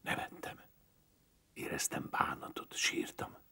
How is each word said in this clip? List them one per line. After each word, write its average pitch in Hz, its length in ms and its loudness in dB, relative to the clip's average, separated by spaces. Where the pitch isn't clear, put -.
Nevettem. - 600 -2
Éreztem - 580 0
bánatot. - 640 0
Sírtam. - 640 2